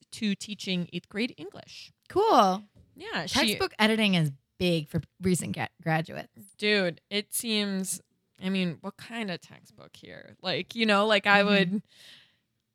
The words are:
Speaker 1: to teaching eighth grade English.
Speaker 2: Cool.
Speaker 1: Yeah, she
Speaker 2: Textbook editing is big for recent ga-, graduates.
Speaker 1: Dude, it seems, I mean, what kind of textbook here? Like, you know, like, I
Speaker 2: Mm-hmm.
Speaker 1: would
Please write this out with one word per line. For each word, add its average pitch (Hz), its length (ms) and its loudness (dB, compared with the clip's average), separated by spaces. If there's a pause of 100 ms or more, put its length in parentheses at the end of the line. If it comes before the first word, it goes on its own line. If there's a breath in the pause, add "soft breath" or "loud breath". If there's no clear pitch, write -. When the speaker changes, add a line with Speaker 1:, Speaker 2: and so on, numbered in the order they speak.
(120)
Speaker 1:
to 208 240 -2
teaching 185 560 -6
eighth 175 180 -10
grade 240 260 -4
English. - 560 -18 (160)
Speaker 2:
Cool. 233 540 4 (320)
Speaker 1:
Yeah, 359 320 -8
she 247 140 0
Speaker 2:
Textbook 311 400 0
editing 214 340 4
is 160 160 2 (280)
big 170 300 0
for - 140 -4 (180)
recent 185 320 0
ga-, 151 140 -6 (160)
graduates. 165 760 -6
Speaker 1:
Dude, 196 420 0 (100)
it 208 240 -4
seems, 202 680 -2 (420)
I 190 80 -4
mean, 180 300 -2
what 196 160 -12
kind 233 360 -10
of - 80 -8
textbook - 560 -20
here? - 460 -20
Like, 180 340 -6
you 226 100 0
know, 208 200 4
like, 208 200 2
I 202 140 6
Speaker 2:
Mm-hmm. 202 80 4
Speaker 1:
would 196 340 2 (920 loud breath)